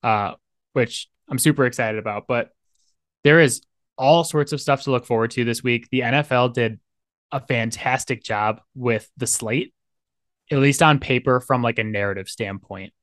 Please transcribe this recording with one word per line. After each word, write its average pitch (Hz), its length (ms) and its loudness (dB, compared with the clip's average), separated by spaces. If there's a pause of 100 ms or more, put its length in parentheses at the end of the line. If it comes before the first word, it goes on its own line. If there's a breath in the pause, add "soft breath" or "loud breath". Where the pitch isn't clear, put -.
uh, 104 300 0 (400)
which - 340 -4 (200)
I'm 131 100 -6
super 143 280 2
excited 113 320 -4
about. 104 300 -8
But 120 220 -2 (720)
there 151 160 8
is 131 220 2 (340)
all 156 260 4
sorts 151 300 -4
of 143 80 -8
stuff 139 240 0
to 139 80 0
look 123 140 -2
forward 117 260 0
to 123 120 -2
this 117 200 -4
week. 120 260 -2
The 127 140 -2
N 120 100 0
F 147 160 0
L 123 180 2
did 113 300 -2 (540)
a 135 80 -4
fantastic 120 840 -4
job 107 380 -2 (140)
with 120 420 -2
the 123 100 -6
slate, 120 480 -4 (760)
at 143 80 0
least 139 240 4
on 147 180 6
paper, 127 400 0
from, 127 220 0
like, 117 160 -2
a 113 60 -2
narrative 101 440 -4
standpoint. 98 640 -10 (100)